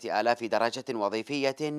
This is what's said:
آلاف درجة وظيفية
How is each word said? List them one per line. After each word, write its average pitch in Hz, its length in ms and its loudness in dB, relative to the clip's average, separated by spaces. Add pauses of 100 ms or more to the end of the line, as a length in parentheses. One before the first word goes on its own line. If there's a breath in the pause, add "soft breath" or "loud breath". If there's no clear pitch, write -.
آلاف 117 380 2
درجة 113 460 0
وظيفية 117 680 0 (240)